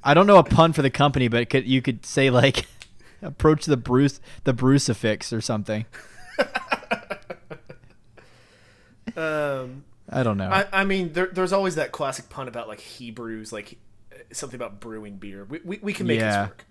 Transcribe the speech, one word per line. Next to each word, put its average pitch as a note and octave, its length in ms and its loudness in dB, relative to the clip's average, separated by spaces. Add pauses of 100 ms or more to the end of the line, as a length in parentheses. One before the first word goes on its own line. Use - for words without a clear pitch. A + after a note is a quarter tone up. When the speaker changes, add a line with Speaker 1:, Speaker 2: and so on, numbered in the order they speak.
Speaker 1:
I C#3 100 4
don't F#3 140 8
know G3+ 100 12
a D#3+ 60 10
pun E3 300 4
for D#3 80 0
the C3+ 80 4
company, C3+ 400 2
but A#2 120 2
it A#2+ 40 -2
could, C3 220 0
you C3 140 2
could A#2+ 240 -6
say, C3+ 240 2
like, B2+ 360 2 (280)
<laughs> - 280 -20
"Approach D#3 440 2
the D3 120 2
Bruce, B2+ 420 2 (240)
the C3 100 0
Brucifix" B2+ 840 0
or A2 60 -4
something. G#2+ 480 -4
<laughs> - 60 -20 (3250)
Speaker 2:
Um, C#3+ 680 -4 (260)
Speaker 1:
I C3 140 -2
don't G#2+ 140 0
know. F#2+ 120 -4
Speaker 2:
I, F#3+ 240 2
I G3 120 0
mean, F#3 280 -2
there, F3+ 140 -2
there's F#3 260 -2
always F#3+ 220 0
that D3+ 160 -4
classic - 380 -8
pun C3+ 180 -12
about, A#2 200 -10
like, G#2+ 120 -14
Hebrews, A2+ 760 -14
like, G#2 240 -14 (540)
something C3 240 -12
about G#2+ 240 -12
brewing G#2+ 380 -14
beer. G2 280 -16
We, C#3 180 -14
we, G3 200 -12
we G3+ 100 -6
can B2 140 -6
make A2+ 120 0
Speaker 1:
Yeah. G#2 220 0
Speaker 2:
this G2 80 -4
work. - 220 -20